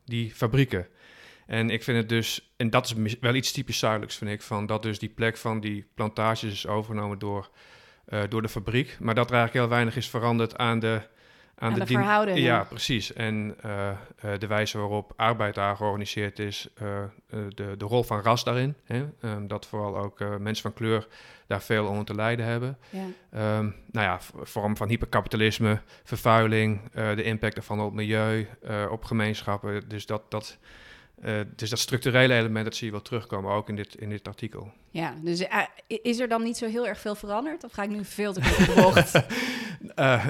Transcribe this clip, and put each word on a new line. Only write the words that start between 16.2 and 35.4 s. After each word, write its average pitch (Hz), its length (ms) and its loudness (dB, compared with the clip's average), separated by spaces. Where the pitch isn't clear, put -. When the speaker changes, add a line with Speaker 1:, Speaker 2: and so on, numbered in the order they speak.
Speaker 1:
is, 104 360 -6
eh, 101 280 -6
eh, 101 60 -10
de, 101 480 -8
de 104 80 -6
rol 117 180 2
van 107 180 0
ras 113 220 4
daarin, 127 400 0
hè, 123 220 -4
ehm, 104 260 -4
dat 101 180 -6
vooral 104 320 -4
ook, 101 240 -6
eh, 104 160 -2
mensen 104 260 -4
van 110 100 -6
kleur 110 340 0
daar 98 140 0
veel 107 260 2
onder 104 180 -2
te 107 100 -6
lijden 113 300 0
hebben. 120 320 -2
Speaker 2:
Ja. 190 160 -8
Speaker 1:
Ehm, 107 320 0
nou 107 140 0
ja, 90 160 0
v-, - 100 -18
vorm 104 360 -2
van - 120 -2
hyperkapitalisme, 107 920 2
vervuiling, 110 760 4
eh, 107 220 0
de 107 80 -2
impact 110 320 -2
ervan 104 240 -4
op 104 140 -2
milieu, 107 540 0
eh, 104 280 -2
op 110 120 -6
gemeenschappen. 107 840 -2
Dus 107 160 -8
dat, 107 260 -6
dat, - 260 -8
eh, 110 120 -4
dus 113 140 -6
dat 113 100 -2
structurele 127 540 4
element, 110 320 2
dat 110 100 -4
zie - 100 -6
je 110 60 -6
wel 104 100 -6
terugkomen, 101 500 -4
ook 104 180 0
in 107 60 -4
dit, 101 200 -8
in 104 140 -10
dit 104 180 -8
artikel. 104 440 -10
Speaker 2:
Ja, 156 240 -6
dus, 170 160 0
eh, 190 180 -2